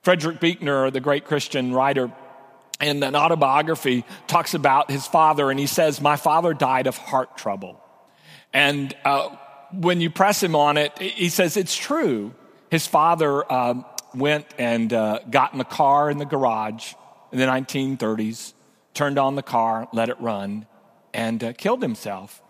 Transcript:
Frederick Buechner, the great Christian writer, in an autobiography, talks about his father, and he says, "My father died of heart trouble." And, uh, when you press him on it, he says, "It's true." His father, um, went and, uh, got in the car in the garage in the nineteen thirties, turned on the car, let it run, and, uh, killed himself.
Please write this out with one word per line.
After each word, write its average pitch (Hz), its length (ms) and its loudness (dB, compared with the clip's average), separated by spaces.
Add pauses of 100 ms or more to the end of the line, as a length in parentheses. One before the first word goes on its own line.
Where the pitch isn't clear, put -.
Frederick 165 380 0
Buechner, 143 500 0
the 131 100 -4
great 143 260 -2
Christian 131 460 -2
writer, 131 400 0 (680)
in 143 220 0
an 135 120 -2
autobiography, 143 880 2 (220)
talks 165 300 0
about 143 340 4
his 139 160 -6
father, 147 460 4
and 135 80 -2
he 143 80 -2
says, 151 340 0
"My 147 140 4
father 165 400 2
died 131 320 0
of 123 100 -4
heart - 400 -4
trouble." 98 420 -8 (720)
And, 143 440 0 (100)
uh, 139 240 0 (420)
when 175 300 0
you 165 80 0
press 196 320 2
him 165 140 0
on 147 220 4
it, 151 200 -2
he 185 320 -4
says, 170 260 0
"It's 190 200 -2
true." 135 580 -2 (380)
His 165 160 0
father, 151 680 2
um, 123 320 0 (300)
went 147 320 0 (100)
and, 117 340 0
uh, 110 280 0 (100)
got 135 220 2
in 135 80 -8
the 127 60 -2
car 147 440 2
in 143 80 -4
the 147 80 -8
garage 113 720 -2 (360)
in 127 60 -6
the 131 80 2
nineteen 135 500 -2
thirties, 110 600 -4 (400)
turned 143 240 0
on 135 160 0
the 135 80 -6
car, 113 500 -2
let 113 160 0
it - 100 -6
run, 104 460 -6 (480)
and, 113 300 -4
uh, 117 100 -6
killed 247 300 -2
himself. 101 680 -8